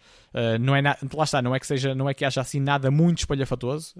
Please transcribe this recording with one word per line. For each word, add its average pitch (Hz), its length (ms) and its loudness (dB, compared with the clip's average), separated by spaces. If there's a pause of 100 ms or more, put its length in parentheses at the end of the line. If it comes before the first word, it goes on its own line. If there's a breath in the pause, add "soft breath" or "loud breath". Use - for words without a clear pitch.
(340 soft breath)
Ah, 117 260 0
não 135 160 2
é 139 60 4
na-, 139 160 2 (160)
lá 151 100 0
está, 139 180 0
não 123 140 0
é 131 40 -2
que - 80 -8
seja, 135 260 -2
não 135 160 -2
é 135 40 -2
que 143 120 -4
haja 131 160 0
assim 139 180 -4
nada 139 300 2
muito 160 300 4
espalhafatoso, 135 800 -4